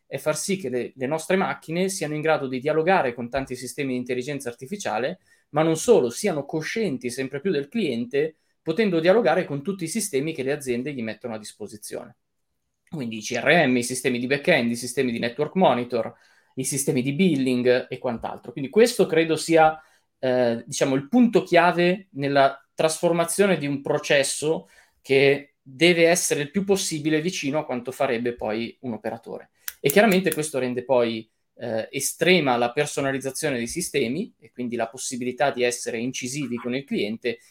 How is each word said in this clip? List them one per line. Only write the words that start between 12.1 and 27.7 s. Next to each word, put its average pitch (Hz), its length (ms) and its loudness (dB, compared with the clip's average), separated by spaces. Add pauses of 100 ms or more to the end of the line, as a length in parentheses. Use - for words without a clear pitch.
Quindi 117 300 -8
i - 20 -8
C 120 180 -4
R 147 280 6
M, 127 100 4
i 120 60 2
sistemi 127 360 -2
di 123 80 -4
back-end, 139 440 2
i 120 60 0
sistemi 123 360 -2
di 117 60 -4
network 120 380 -4
monitor, 120 580 2 (400)
i 131 100 -6
sistemi 135 380 -2
di 139 100 -2
billing 127 800 2
e 123 80 -8
quant'altro. - 540 -8
Quindi 135 180 -8
questo 226 340 6
credo 160 320 2
sia, 160 420 4 (400)
eh, 123 480 2
diciamo, 139 280 0
il 139 120 -2
punto 226 360 6
chiave 175 720 2
nella 139 500 2 (120)
trasformazione 170 840 0
di 143 80 -4
un 143 160 -4
processo 147 880 0 (340)
che 139 580 4
deve 165 460 4
essere 165 360 2
il 143 80 -6
più 196 140 -2
possibile 156 560 0
vicino 156 380 -4
a 147 80 -4
quanto 123 240 -6